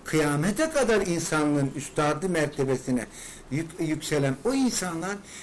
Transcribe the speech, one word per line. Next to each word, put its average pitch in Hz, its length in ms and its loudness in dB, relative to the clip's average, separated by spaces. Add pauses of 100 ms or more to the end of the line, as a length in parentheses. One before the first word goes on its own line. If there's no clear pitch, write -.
kıyamete 156 680 2
kadar 226 360 4
insanlığın 151 720 2
üstadı 151 520 0
mertebesine 135 800 0 (440)
yük-, 160 300 -4
yükselen 151 640 0
o 254 100 2
insanlar 190 640 0 (260)